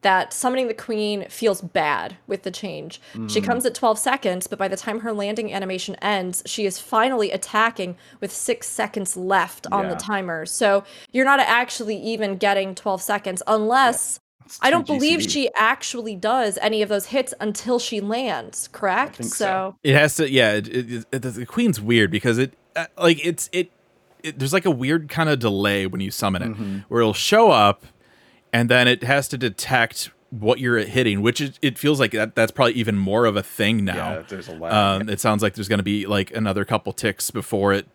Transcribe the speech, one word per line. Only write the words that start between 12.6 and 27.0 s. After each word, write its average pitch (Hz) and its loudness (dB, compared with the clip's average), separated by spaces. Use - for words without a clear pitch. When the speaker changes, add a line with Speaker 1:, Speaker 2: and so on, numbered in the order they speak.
Speaker 1:
twelve 190 -4
seconds 202 -4
unless 240 2
Speaker 2:
Yeah. - -16
It's - -20
Speaker 1:
I 262 4
don't 330 2
Speaker 2:
two 302 -2
Speaker 1:
believe 302 2
Speaker 2:
G 302 -2
C - -4
D. - -4
Speaker 1:
she 277 0
actually 226 -2
does 214 0
any 214 0
of 208 0
those 202 -2
hits 269 -2
until 214 -2
she 226 -6
lands, 202 -6
correct? 214 -2
Speaker 2:
I - -10
think 226 -6
so. 190 -2
Speaker 3:
It 139 6
has 147 6
to, 151 0
yeah, 123 6
it, 107 0
it, 117 -6
it, 131 -4
the, 131 -6
the 117 -10
queen's 226 0
weird 104 4
because 113 0
it, 131 -2
uh, 160 -4
like, 170 4
it's, - -4
it, 175 -4
it, 147 -10
there's, 135 -2
like, 185 2
a 190 4
weird 147 0
kinda 156 2
delay 101 2
when 92 -6
you 95 -4
summon 95 0
it, 113 -4
Speaker 2:
Mm-hmm. 101 -6
Speaker 3:
where 117 0